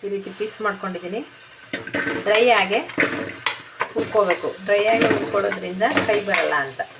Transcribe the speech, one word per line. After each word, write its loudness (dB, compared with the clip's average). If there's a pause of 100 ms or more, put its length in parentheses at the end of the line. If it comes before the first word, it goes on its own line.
ಈ -4
ರೀತಿ -6
ಪೀಸ್ -4 (100)
ಮಾಡ್ಕೊಂಡಿದ್ದೀನಿ. -4 (1040)
ಡ್ರೈ 6 (160)
ಆಗೇ 2 (1120)
ಹುರ್ಕೋಬೇಕು. 2 (180)
ಡ್ರೈ 4 (120)
ಆಗಿ 6
ಹುರ್ಕೊಳ್ಳೋದ್ರಿಂದ -2 (220)
ಕೈ 4 (100)
ಬರಲ್ಲ 2 (100)
ಅಂತ. -8 (180)